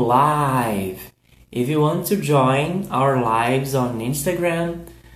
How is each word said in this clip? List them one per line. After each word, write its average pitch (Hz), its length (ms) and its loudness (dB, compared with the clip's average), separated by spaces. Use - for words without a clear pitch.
Live. 127 1040 0
If 123 180 -2
you 151 120 2
want 156 260 0
to 202 100 0
join 147 760 2
our 131 300 2
lives 123 520 0
on 123 260 -2
Instagram, 170 880 -2